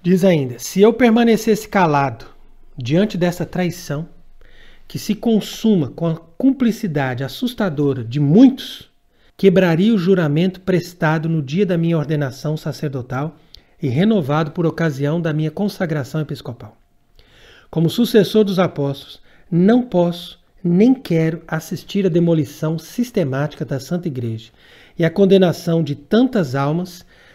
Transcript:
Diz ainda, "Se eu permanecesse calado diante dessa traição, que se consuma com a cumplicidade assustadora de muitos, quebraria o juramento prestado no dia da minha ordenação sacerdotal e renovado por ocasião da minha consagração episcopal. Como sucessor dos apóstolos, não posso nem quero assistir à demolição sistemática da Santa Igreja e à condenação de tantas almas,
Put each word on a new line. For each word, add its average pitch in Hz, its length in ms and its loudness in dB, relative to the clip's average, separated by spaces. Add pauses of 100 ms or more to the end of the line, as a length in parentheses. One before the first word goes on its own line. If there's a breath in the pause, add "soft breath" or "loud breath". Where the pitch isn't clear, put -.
Diz 175 220 2
ainda, 147 380 2
"Se - 200 -4
eu 220 120 6
permanecesse 226 720 2
calado 143 600 0 (500)
diante 170 420 0
dessa 175 260 -2
traição, 165 640 -6 (800 soft breath)
que - 140 -10
se 208 160 -4
consuma 208 720 0
com - 180 -6
a 165 80 0
cumplicidade 160 1080 -2
assustadora 143 800 -2
de 120 160 -4
muitos, 226 680 4 (480)
quebraria 185 560 2
o 220 60 2
juramento 175 640 0
prestado 165 680 -2
no 160 140 -2
dia 156 240 -2
da 180 100 -2
minha 165 220 0
ordenação 147 580 -4
sacerdotal 139 800 -8 (480 soft breath)
e 151 60 -2
renovado 156 640 0
por 175 120 -4
ocasião 151 560 -2
da 160 120 -2
minha 156 180 -2
consagração 160 680 -4
episcopal. 131 560 -10 (920 soft breath)
Como 160 200 2
sucessor 214 540 2
dos 196 160 -2
apóstolos, 143 600 -4 (300 soft breath)
não 202 320 4
posso 175 560 -2 (240)
nem 190 320 4
quero 165 540 -2
assistir 185 580 -6
à - 20 -4
demolição 165 680 0
sistemática 151 840 -4
da 135 160 -6
Santa 175 260 -6
Igreja 117 460 -8 (440 soft breath)
e 170 80 0
à 165 60 2
condenação 180 720 4
de 143 140 -4
tantas 214 580 0
almas, 156 500 -4 (300 soft breath)